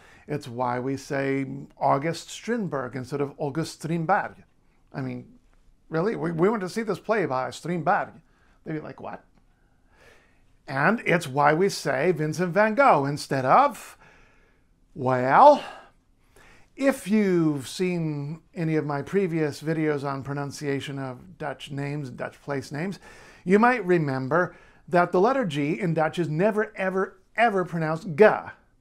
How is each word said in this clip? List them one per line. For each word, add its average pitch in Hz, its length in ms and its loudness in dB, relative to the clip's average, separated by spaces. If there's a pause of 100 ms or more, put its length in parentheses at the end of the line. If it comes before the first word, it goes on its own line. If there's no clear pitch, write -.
(280)
It's 143 200 -8
why 123 320 -4
we 135 180 -4
say 135 500 -4 (320)
August 139 500 -2
Strindberg 143 640 -6
instead 131 260 -6
of 139 180 -4
August 147 420 -6
Strindberg. 160 600 -2 (500)
I 139 80 -8
mean, 123 380 -10 (500)
really? 175 260 -2
We, 160 160 -4
we 170 160 2
went 220 140 0
to 180 80 -6
see 226 140 -4
this 196 160 -4
play 208 260 -2
by 127 240 -2
Strindberg. 160 720 -4 (420)
They'd 160 100 -10
be 151 80 -6
like, 143 200 -16
"What?" 104 220 -14 (1400)
And 151 380 0
it's 170 220 0
why 143 260 4
we 180 140 4
say 175 460 0
Vincent 156 400 -2
van 214 220 2
Gogh 214 280 4
instead 139 400 -4
of, 208 540 2 (960)
well, 139 720 6 (1120)
if 269 320 0
you've 170 580 2
seen 165 760 -4 (120)
any 160 220 -2
of 151 100 0
my 143 160 -4
previous 165 600 -2
videos 151 460 -2
on 135 160 -6
pronunciation 139 760 -6
of 135 400 -12
Dutch 143 340 -10
names, 143 380 -8
Dutch - 320 -12
place 139 300 -6
names, 165 280 -8 (440)
you 190 160 6
might 240 240 4
remember 160 720 0 (320)
that 175 240 2
the 180 80 4
letter 254 240 2
G 147 340 -2
in 170 160 -2
Dutch 156 260 0
is 160 100 0
never, 208 480 0
ever, 190 420 -2 (160)
ever 208 300 2
pronounced 165 500 -4
G, 202 100 10 (560)